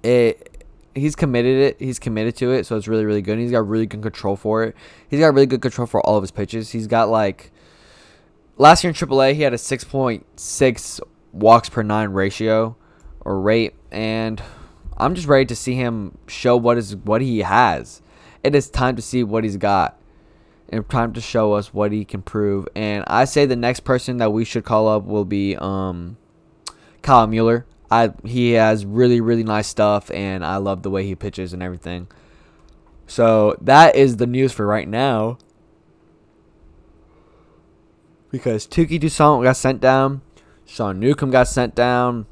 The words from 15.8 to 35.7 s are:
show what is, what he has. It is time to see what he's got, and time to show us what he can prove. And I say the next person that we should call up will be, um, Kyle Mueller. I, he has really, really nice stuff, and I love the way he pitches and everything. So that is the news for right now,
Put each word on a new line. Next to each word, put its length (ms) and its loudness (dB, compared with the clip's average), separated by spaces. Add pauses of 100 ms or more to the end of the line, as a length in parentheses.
show 320 0
what 180 2
is, 180 -6
what 280 -2
he 160 -2
has. 640 0 (420)
It 100 2
is 140 2
time 280 -2
to 60 -10
see 220 -2
what 200 -2
he's 120 -4
got, 420 0 (680)
and 220 -6
time 240 -4
to 80 -10
show 320 0
us 180 -6
what 200 -2
he 120 -6
can 160 -10
prove. 560 -4
And 300 -4
I 180 2
say 220 2
the 100 -2
next 240 -2
person 380 -4
that 120 0
we 140 -2
should 200 -6
call 240 2
up 160 0
will 200 -4
be, 320 -2
um, 600 -8 (840)
Kyle 260 4
Mueller. 380 2 (260)
I, 240 2 (100)
he 280 0
has 340 2
really, 340 2
really 240 0
nice 220 -2
stuff, 460 0
and 300 -6
I 140 -4
love 260 -4
the 60 -6
way 160 -2
he 100 -6
pitches 380 -10
and 100 -10
everything. 460 -10 (960)
So 540 4
that 360 8
is 200 4
the 100 -2
news 240 0
for 160 -4
right 220 -2
now, 480 -2 (3000)